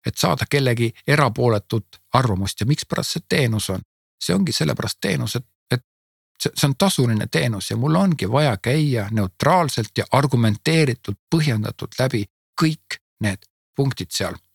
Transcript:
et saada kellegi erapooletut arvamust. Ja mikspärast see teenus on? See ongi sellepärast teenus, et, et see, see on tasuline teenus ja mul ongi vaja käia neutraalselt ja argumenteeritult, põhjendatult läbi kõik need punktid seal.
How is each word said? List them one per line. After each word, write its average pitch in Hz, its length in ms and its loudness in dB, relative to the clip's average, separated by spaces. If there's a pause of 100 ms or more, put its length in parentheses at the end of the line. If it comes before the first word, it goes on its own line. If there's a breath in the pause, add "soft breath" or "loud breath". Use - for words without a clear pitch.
et - 120 -4
saada - 320 0
kellegi 123 400 2 (160 loud breath)
erapooletut 123 920 0 (140)
arvamust. 101 460 0
Ja 107 60 -2
mikspärast - 500 -2
see 170 120 -8
teenus 120 420 0
on? 92 140 -4 (380)
See 85 120 0
ongi 160 180 0
sellepärast - 480 -2
teenus, 135 360 -2
et, 120 100 -6 (240)
et 123 140 -2 (580)
see, - 120 -2
see 143 140 0
on 135 100 0
tasuline 117 520 2
teenus 120 400 -2
ja 104 60 -2
mul 147 180 0
ongi 170 380 2
vaja 135 240 2
käia 127 540 0
neutraalselt 120 880 0
ja - 140 -2
argumenteeritult, 127 1080 2 (100)
põhjendatult 139 720 -2
läbi 123 240 0 (360)
kõik - 380 -2 (220)
need 101 240 -2 (320)
punktid 135 340 -2
seal. 85 240 -4 (200)